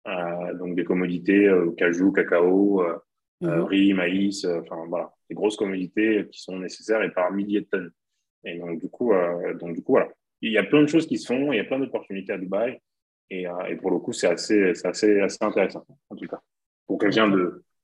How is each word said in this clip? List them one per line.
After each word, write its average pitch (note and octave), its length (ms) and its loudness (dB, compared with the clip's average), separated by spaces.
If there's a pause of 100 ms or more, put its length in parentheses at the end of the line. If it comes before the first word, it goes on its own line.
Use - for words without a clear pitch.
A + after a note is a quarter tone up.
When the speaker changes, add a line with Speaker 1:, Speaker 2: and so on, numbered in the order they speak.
Speaker 1:
Euh, F2 480 -6
donc, F2 220 -8
des F2 80 0
commodités, F#2 640 2
euh, F2+ 300 4
cajou, F2+ 360 2
cacao, F#2 720 4
euh, E2 160 -2 (440)
euh, E3 140 0
Speaker 2:
Mhm. E2+ 80 2
Speaker 1:
riz, G2 300 4
maïs, F#2+ 500 0
euh, E2+ 160 -2
enfin, E2 280 -12
voilà, E2+ 240 -6 (160)
des E2 60 -12
grosses G2 220 0
commodités G2 760 0
qui - 100 -20
sont F#2 180 -10
nécessaires G#2 440 -4
et F2+ 80 -2
par F2+ 220 -2
milliers G2+ 300 -2
de - 40 -18
tonnes. F2+ 240 -6 (540)
Et E2+ 140 -10
donc, E2+ 220 -8
du F2+ 80 -10
coup, A#2+ 240 0
euh, F2 420 0
donc, E2+ 200 -10
du - 80 -8
coup, - 100 -2
voilà. A#2+ 160 4 (320)
Il A2 120 -4
y G#2 60 2
a G2+ 60 4
plein D3 160 4
de D3 60 6
choses D#3 200 2
qui A2+ 120 -4
se - 80 -14
font, C#3 260 -2
il B2 40 0
y G#2 40 0
a F#2+ 40 -2
plein C3+ 140 -4
d'opportunités G#2 540 -6
à G2 60 -6
Dubaï. G2+ 400 -4 (500)
Et, F#2 180 -8
euh, F2 60 -8 (160)
et E2+ 80 -6
pour F#2+ 140 -4
le F2 80 0
coup, A#2+ 140 -8
c'est - 140 -2
assez, F#2 480 2
c'est - 140 -6
assez, G#2 320 2
assez G#2 220 -2
intéressant, G2+ 440 -2 (220)
en G2+ 80 -16
tout F#2 100 -14
cas. - 140 -12 (460)
Pour F#2+ 120 -4
quelqu'un G#2+ 320 4
Speaker 2:
Ok. G2 60 4
Speaker 1:
de F2+ 280 -2 (200)